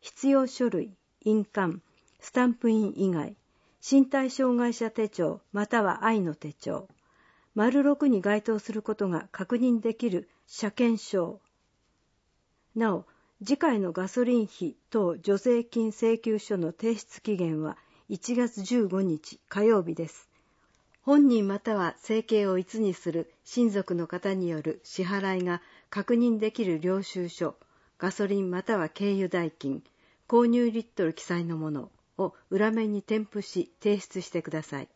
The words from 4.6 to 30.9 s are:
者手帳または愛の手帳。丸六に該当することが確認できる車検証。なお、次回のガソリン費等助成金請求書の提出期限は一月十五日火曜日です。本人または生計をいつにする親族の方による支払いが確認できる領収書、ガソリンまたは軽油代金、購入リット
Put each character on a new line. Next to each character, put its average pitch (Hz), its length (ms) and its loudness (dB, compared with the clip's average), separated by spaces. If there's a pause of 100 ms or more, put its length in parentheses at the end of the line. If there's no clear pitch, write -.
者 226 180 -4
手 220 200 -4
帳 - 320 -4 (100)
ま 208 140 -2
た 233 160 0
は 196 240 0
愛 220 160 2
の 156 120 -2
手 151 200 -12
帳。 - 340 -8 (640)
丸 247 280 4
六 285 260 4
に 208 140 2
該 208 200 0
当 220 160 -2
す 208 140 -10
る 214 80 -4
こ 214 140 -6
と 202 140 -2
が 165 240 -4
確 208 240 -4
認 240 240 2
で 226 140 -2
き 233 140 -4
る 175 220 -4 (160)
車 - 240 -6
検 233 340 0
証。 185 360 -4 (1300)
な 220 200 0
お、 - 100 -6 (400)
次 262 140 0
回 262 220 2
の 175 120 -2
ガ 185 160 -4
ソ 247 160 0
リ 240 160 2
ン 208 60 0
費 - 300 -8 (120)
等 175 280 0
助 196 200 0
成 233 280 2
金 226 240 -2
請 226 300 0
求 220 200 -2
書 208 180 -4
の 170 160 -2
提 226 240 -2
出 - 240 -18
期 208 160 -2
限 165 240 -2
は 156 160 -6 (320)
一 233 280 -4
月 233 260 -2
十 233 240 2
五 185 160 0
日 165 360 -4 (100)
火 202 160 -2
曜 214 180 6
日 165 120 -4
で 160 140 -6
す。 - 200 -20 (760)
本 285 260 8
人 226 180 4
ま 196 120 -2
た 220 160 -2
は 180 240 0
生 220 240 -2
計 214 240 2
を 185 100 2
い 185 80 0
つ 220 160 -8
に 196 140 2
す 170 180 -6
る 165 180 -4 (140)
親 240 240 2
族 196 260 -2
の 170 120 -2
方 180 260 -4
に 185 160 -2
よ 156 140 -4
る 156 200 -4
支 - 200 -8
払 190 400 -2
い - 20 -2
が 175 160 -2 (300)
確 208 240 0
認 233 240 2
で 214 140 -2
き 226 120 -4
る 165 160 0
領 185 220 0
収 180 260 -6
書、 160 260 -6 (440)
ガ 185 120 -4
ソ 202 160 -4
リ 202 140 0
ン 185 100 -2
ま 180 120 -2
た 220 160 0
は 156 100 -2
軽 202 240 -2
油 196 160 0
代 170 220 -2
金、 - 340 -6 (420)
購 240 200 4
入 240 240 2
リ 226 120 -2
ッ 226 40 -12
ト - 180 -4